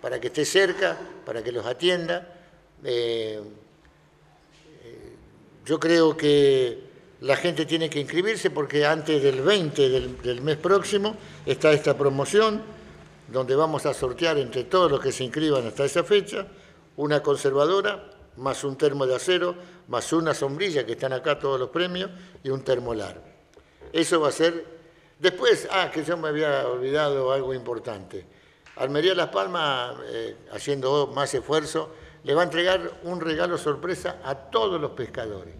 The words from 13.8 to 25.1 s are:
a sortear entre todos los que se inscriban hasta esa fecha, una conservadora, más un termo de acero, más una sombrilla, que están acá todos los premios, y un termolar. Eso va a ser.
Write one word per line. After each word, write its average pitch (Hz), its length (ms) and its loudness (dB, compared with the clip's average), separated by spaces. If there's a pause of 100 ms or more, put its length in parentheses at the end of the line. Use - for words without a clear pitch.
a 147 80 0
sortear 147 460 0
entre 123 260 -4
todos 180 260 4
los 135 100 2
que 135 120 0
se 135 120 -6
inscriban 139 420 0
hasta 123 180 -2
esa 165 200 0
fecha, 196 420 0 (500)
una 147 260 2
conservadora, 151 920 0 (240)
más 127 260 -4
un 135 160 -6
termo 139 280 2
de 127 100 2
acero, 180 400 0 (320)
más 117 240 -2
una 165 200 2
sombrilla, 143 540 -2
que 113 60 -6
están 131 200 -4
acá 139 260 0
todos 139 200 0
los 127 100 -2
premios, 180 400 -4 (340)
y 135 80 -4
un 135 120 -4
termolar. 113 580 -2 (720)
Eso 160 280 2
va 147 80 4
a 127 40 2
ser. 165 320 0 (540)